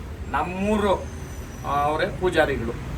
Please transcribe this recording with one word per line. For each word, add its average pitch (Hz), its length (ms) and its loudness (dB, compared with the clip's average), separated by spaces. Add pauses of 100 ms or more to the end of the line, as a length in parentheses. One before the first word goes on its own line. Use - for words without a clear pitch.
(320)
ನಮ್ಮೂರು, 190 720 2 (640)
ಆ, 143 160 2
ಅವರೇ 156 380 0
ಪೂಜಾರಿಗಳು, 143 500 2 (260)